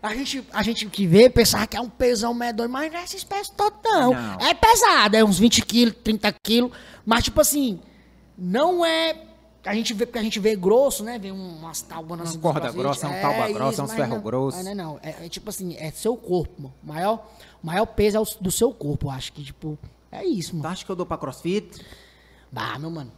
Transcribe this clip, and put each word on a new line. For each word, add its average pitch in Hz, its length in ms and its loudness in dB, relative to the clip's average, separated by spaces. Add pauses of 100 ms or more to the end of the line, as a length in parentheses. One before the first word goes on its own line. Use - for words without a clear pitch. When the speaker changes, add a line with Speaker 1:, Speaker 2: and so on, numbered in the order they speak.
Speaker 1:
A 214 100 -4
gente, 262 380 -6
a 214 100 -2
gente 220 260 -2
que 196 200 -2
vê, 208 220 10
pensava 220 360 4
que - 120 -8
é 214 40 -4
um 247 80 -6
pesão 240 440 0
medonho, 240 360 -4
mas 294 220 -6
não 339 80 -10
é 349 60 -10
esses 381 180 -12
pesos 403 240 -8
todos, 415 380 -2
não. 302 280 4
Speaker 2:
Não. 226 200 -4 (120)
Speaker 1:
É 320 80 2
pesado, 349 600 6
é 220 80 8
uns 196 160 4
vinte 226 220 6
quilos, 233 420 2
trinta 214 400 0
quilos, 240 280 2 (340)
mas, 226 180 2
tipo 240 160 0
assim, 269 400 2 (580)
não 294 480 2
é. 320 300 0 (500)
A 190 80 -4
gente 226 200 -2
vê, 220 120 0
porque 240 140 -8
a - 40 -2
gente 220 180 -4
vê 214 160 2
grosso, 214 480 4
né? 240 120 -10
Vê 196 140 -12
um, 185 280 -14
umas 160 220 -12
taubanas 165 440 -12
Speaker 2:
Uma 170 60 -6
Speaker 1:
assim, 165 100 -10
Speaker 2:
corda 156 180 0
Speaker 1:
crossfit. 120 240 -6
Speaker 2:
grossa, 139 240 -2
um - 60 -6
Speaker 1:
É 190 80 -6
Speaker 2:
tauba - 320 0
grossa, 135 180 0
Speaker 1:
isso, 143 120 -4
Speaker 2:
uns 135 40 -4
Speaker 1:
mas 123 100 -6
Speaker 2:
ferro 123 180 -2
Speaker 1:
não. 107 60 -6
Speaker 2:
grosso. 127 360 -2
Speaker 1:
Mas 185 80 -10
não 196 60 -8
é 202 40 -8
não, 170 260 -10
é, 160 240 -14
é 170 40 -14
tipo 185 200 -12
assim, 180 280 -8
é 156 140 -8
seu 226 260 -4
corpo, 175 460 -4
mano. 131 100 -16 (100)
O 151 60 -16
maior, 196 360 -4 (380)
o 165 40 -8
maior 185 180 0
peso 208 320 2
é - 20 2
o, 220 80 0 (140)
do 185 100 -2
seu 240 220 2
corpo, 147 340 -4
eu 135 40 -6
acho 131 200 -10
que, 147 100 -18
tipo, 147 380 -12 (320)
é 403 140 -10
isso, 226 280 -2
mano. 151 140 -6
Speaker 2:
Tu 170 60 -6
acha - 120 -12
que - 60 -10
eu 185 60 -4
dou 175 80 -4
pra 170 120 -6
crossfit? 180 640 -6 (720)
Speaker 1:
Dá, 120 260 -8
meu 160 140 -10
mano. 143 260 -12